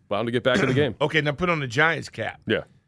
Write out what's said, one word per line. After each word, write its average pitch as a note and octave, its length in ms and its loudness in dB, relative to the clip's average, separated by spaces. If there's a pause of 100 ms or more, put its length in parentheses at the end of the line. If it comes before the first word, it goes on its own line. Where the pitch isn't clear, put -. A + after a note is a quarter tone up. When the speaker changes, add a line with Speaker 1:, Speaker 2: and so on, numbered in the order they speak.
Speaker 1:
Bound G#2+ 200 -2
to A#2 40 -2
get A#2+ 120 0
back B2+ 160 4
in C3+ 80 2
the B2+ 80 0
game. C#3 220 2
Speaker 2:
<clears throat> - 40 -12
Okay, D3+ 200 2
now D3 100 0
put F3 180 -2
on D#3+ 120 0
the C3+ 60 -4
Giants C#3 420 0
cap. - 360 -8
Speaker 1:
Yeah. F#2+ 200 0 (220)